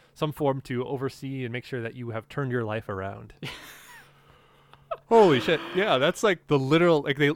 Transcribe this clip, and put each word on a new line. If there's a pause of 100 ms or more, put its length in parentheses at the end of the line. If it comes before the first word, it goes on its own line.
(140)
some
form
to
oversee
and
make
sure
that
you
have
turned
your
life
around."
<laughs> (1600)
Holy
shit. (140)
Yeah,
that's,
like,
the
literal,
like,
they,